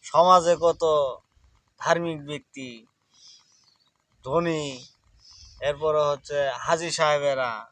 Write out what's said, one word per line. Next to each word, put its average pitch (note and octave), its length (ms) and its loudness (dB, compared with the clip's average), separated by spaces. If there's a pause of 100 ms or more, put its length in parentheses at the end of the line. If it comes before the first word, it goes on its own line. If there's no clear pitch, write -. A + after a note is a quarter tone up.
সমাজে F3 580 6
কত E3 220 2 (960)
ধার্মিক E3 460 -2
ব্যক্তি, C3 600 -14 (1400)
ধনী, D3 640 -4 (760)
এরপরে D3+ 400 -2
হচ্ছে C#3+ 500 -4
হাজি D#3+ 400 -4
সাহেবেরা C#3 800 0